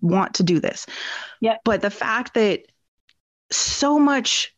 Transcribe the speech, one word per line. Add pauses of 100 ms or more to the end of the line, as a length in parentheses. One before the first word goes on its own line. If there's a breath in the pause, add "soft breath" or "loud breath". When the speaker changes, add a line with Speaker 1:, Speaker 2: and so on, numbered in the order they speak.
Speaker 1:
want
to
do
this. (540 loud breath)
Speaker 2:
Yeah.
Speaker 1:
But
the
fact
that (840)
so
much